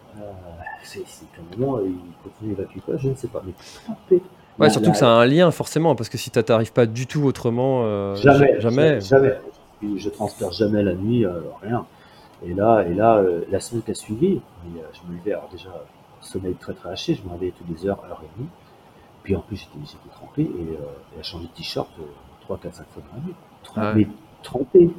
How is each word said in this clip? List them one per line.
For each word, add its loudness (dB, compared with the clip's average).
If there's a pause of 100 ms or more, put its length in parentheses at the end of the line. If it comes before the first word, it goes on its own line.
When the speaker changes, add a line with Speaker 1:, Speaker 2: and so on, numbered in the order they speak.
(200)
Speaker 1:
Euh, -16 (640)
c'est, -14
c'est -20
qu'à -20
un -12
moment, -2
il -2 (280)
continue -12
à -6
évacuer -10
quoi, -4
je -2
ne -2
sais -8
pas. -10
Mais -12 (320)
trempé. 0 (440)
Speaker 2:
Ouais, 8
Speaker 1:
La, 6
Speaker 2:
surtout 2
Speaker 1:
la 6
Speaker 2:
que 0
ça 6
a 8
un 8
lien 6
forcément, 0
parce -6
que -8
si -10
t'as, 2
t'arrives 2
pas 4
du -4
tout -2
autrement, 0
euh, -2
Speaker 1:
Jamais, 8
Speaker 2:
ja-, -2
jamais. 2
Speaker 1:
jamais, -
jamais. 4 (420)
Je, -4
je -8
transpire -4
jamais 2
la 0
nuit, 0
euh, -4 (200)
rien. -6 (580)
Et -8
là, 4
et -2
là, 4
euh, 2
la -2
semaine -6
qui -6
a -8
suivi, -2 (240)
mais, -14
euh, -16
je -16
me -10
levais, -6
alors -10
déjà, -18 (520)
sommeil -8
très, -12
très -14
haché, -4
je -10
me -12
réveillais -6
toutes -18
les -8
heures, -2 (100)
heure -16
et -20
demie. -12 (760)
Puis -2
en -4
plus, -10
j'étais, -18
j'étais -20
trempé -6
et, -2
euh, -10
et -16
à -14
changer -12
de -16
t-shirt, -8 (100)
euh, -14 (380)
trois, -10
quatre, -14
cinq -20
fois -18
dans -18
la -10
nuit. -12 (280)
Trem-, -6
Speaker 2:
Ah 0
ouais. 0 (100)
Speaker 1:
mais -2 (340)
trempé, 4